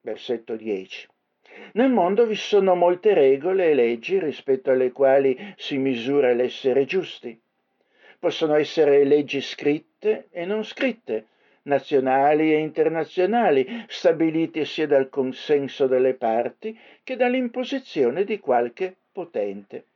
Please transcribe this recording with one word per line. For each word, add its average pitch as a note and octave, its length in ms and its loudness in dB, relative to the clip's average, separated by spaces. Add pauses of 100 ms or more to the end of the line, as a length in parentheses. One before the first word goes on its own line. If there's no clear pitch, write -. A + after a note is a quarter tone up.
Versetto A2+ 560 -8
dieci. G#2 500 -8 (640)
Nel C4 180 2
mondo G#3 340 2
vi G#3+ 100 -2
sono F#3+ 400 2
molte F3+ 380 2
regole D#3+ 600 2
e - 20 4
leggi A#2+ 440 0
rispetto C3+ 520 -2
alle B2+ 200 2
quali C3+ 460 2 (200)
si - 200 -8
misura C3 560 0
l'essere B2+ 540 0
giusti. C#3+ 520 -8 (800)
Possono D#3 360 -2
essere D3 500 4
leggi C#3 380 0
scritte - 880 -4
e F3 160 -10
non G#3 180 -6
scritte, G3+ 600 -6 (380)
nazionali C#3+ 920 2
e D3+ 40 2
internazionali, D#3+ 1300 0
stabilite D#3+ 760 0
sia D#3+ 220 -4
dal C3+ 240 2
consenso C3+ 760 -2
delle B2+ 280 2
parti A#2+ 640 -4 (240)
che B3+ 140 -10
dall'imposizione B3 1080 -2
di G#3 140 -6
qualche B2+ 580 -2 (180)
potente. G#2 720 -10 (120)